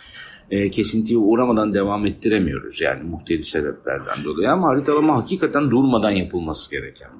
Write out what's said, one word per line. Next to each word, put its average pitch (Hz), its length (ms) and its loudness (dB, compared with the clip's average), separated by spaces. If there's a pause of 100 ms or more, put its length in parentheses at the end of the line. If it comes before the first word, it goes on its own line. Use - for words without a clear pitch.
(520)
e, 101 180 2
kesintiye 110 500 0
uğramadan 110 540 2
devam 101 320 0
ettiremiyoruz. 95 760 -2
Yani 67 220 -2
muhtelif 82 440 -4
sebeplerden 69 800 -4
dolayı. 78 260 -2
Ama 175 160 2
haritalama 147 500 2
hakikaten 143 540 0
durmadan 117 400 4
yapılması 85 600 -4
gereken 65 380 -12 (100)